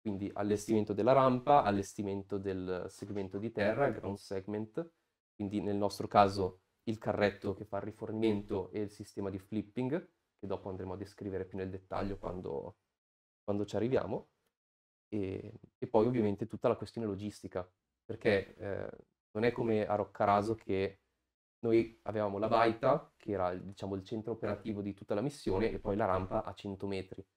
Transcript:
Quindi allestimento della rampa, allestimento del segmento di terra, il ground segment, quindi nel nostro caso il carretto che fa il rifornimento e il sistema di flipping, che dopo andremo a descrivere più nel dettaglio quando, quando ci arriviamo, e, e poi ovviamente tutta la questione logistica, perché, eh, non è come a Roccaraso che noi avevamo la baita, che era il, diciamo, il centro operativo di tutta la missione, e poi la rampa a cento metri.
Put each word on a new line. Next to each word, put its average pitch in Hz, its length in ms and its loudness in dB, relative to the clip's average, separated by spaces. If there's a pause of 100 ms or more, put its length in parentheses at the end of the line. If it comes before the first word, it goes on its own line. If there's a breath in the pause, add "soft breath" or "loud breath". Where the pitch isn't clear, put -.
Quindi 98 320 -4
allestimento 104 600 2
della 107 200 4
rampa, 131 500 6
allestimento 101 760 -2
del 92 500 -4
segmento 101 480 -6
di 110 140 -4
terra, 101 340 2
il 113 80 0
ground 98 240 -6
segment, 107 720 -6 (460)
quindi 101 260 -2
nel 101 140 0
nostro 101 320 0
caso 98 540 6 (240)
il 110 120 -2
carretto 101 560 0
che 104 120 -10
fa 101 120 -6
il 101 60 -4
rifornimento 107 880 -2
e 107 100 -4
il 104 80 -4
sistema 104 400 -8
di 98 80 -6
flipping, 123 720 -4 (300)
che 101 80 -10
dopo 98 220 -6
andremo 92 240 -8
a 92 40 -8
descrivere 95 480 -6
più 98 140 -10
nel 95 100 -4
dettaglio 98 480 -6
quando, - 600 -8 (640)
quando 104 220 0
ci - 100 -8
arriviamo, 110 540 0 (800)
e, 101 440 -4 (240)
e 123 100 -6
poi 110 200 6
ovviamente 107 400 2
tutta 110 200 -2
la 113 80 4
questione 113 300 -8
logistica, 98 640 -6 (340)
perché, 101 520 2
eh, 101 340 -6 (440)
non 107 100 0
è 120 80 6
come 113 340 2
a - 100 0
Roccaraso 104 600 2
che 95 460 -2 (580)
noi 113 440 2
avevamo 104 360 -2
la 110 80 0
baita, 117 680 2
che - 160 -6
era 92 180 2
il, 92 100 -6
diciamo, 98 320 -8
il 98 100 -4
centro 113 280 -6
operativo 104 500 -4
di 101 140 -4
tutta - 180 -6
la 104 80 2
missione, 107 480 0
e 101 100 -4
poi 101 160 -2
la 107 100 2
rampa 95 380 0
a 101 120 -8
cento 98 320 -8
metri. 95 360 -6 (140)